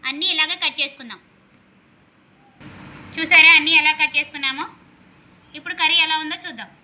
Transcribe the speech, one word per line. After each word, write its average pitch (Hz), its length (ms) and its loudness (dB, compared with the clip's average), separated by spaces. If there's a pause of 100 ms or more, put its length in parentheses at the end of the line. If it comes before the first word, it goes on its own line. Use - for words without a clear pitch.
అన్నీ 294 260 -4
ఇలాగే 311 280 -2
కట్ 302 200 -4
చేసుకుందాం. 240 380 -12 (2000)
చూసారా 320 420 6
అన్నీ 311 220 2
ఎలా 302 200 2
కట్ 302 180 -2
చేసుకున్నామో? 285 480 -6 (920)
ఇప్పుడు 320 240 -10
కర్రీ 330 240 4
ఎలా 320 180 0
ఉందో 330 220 -6
చూద్దాం. 226 240 -14 (140)